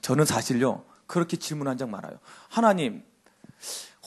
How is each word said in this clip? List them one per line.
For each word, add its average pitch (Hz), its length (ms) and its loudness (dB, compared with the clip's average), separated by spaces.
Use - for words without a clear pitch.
저는 147 240 4
사실요 123 600 0
그렇게 170 300 -2
질문한 139 400 -6
적 127 120 -6
많아요. 92 300 -12
하나님 185 540 2